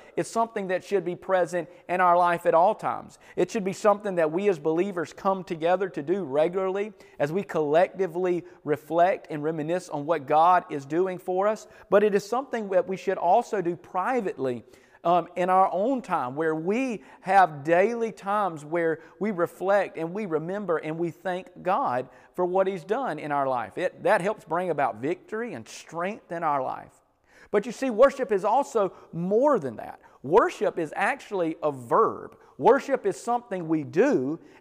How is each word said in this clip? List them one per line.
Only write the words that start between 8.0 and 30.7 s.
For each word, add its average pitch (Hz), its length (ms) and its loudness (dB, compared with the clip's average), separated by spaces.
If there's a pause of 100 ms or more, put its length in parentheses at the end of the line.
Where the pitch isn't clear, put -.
reflect 165 640 0
and 151 120 -8
reminisce 165 460 -4
on 147 180 -8
what 156 220 -2
God 175 420 4
is 143 160 -8
doing 175 320 -2
for 185 300 -2
us. 214 180 -4 (240)
But 202 140 6
it 208 100 2
is 202 140 0
something 240 440 -4
that 180 180 2
we 190 80 -4
should 190 200 -2
also 208 440 2
do 170 160 -2
privately, 180 880 -4 (400)
um, 170 320 2
in 180 120 0
our 185 220 6
own 220 300 0
time, 139 340 -4
where 160 200 0
we 208 460 -2 (200)
have 175 420 4
daily 202 480 2
times 185 540 -4
where 160 340 -2 (180)
we 214 140 -2
reflect 180 680 0
and 165 160 -6
we 214 120 -6
remember 175 500 -4
and 156 240 -4
we 170 100 -2
thank 180 380 -8 (160)
God 180 460 -2 (260)
for 180 80 -2
what 185 240 0
He's 190 160 -6
done 202 340 -4
in 147 140 -6
our 139 160 0
life. 120 300 -4
It, 147 260 -6
that 202 160 4
helps 190 240 -2
bring 170 280 -2
about 131 260 0
victory 185 560 -6
and 113 120 -14
strength 180 680 -8
in 170 100 -6
our 143 180 0
life. 123 300 -8 (600)
But 202 140 2
you 240 60 -8
see, 262 180 -2
worship 262 420 4
is 190 140 0
also 214 480 0 (180)
more 214 460 2
than 127 200 -6
that. - 220 -14 (220)
Worship 202 560 2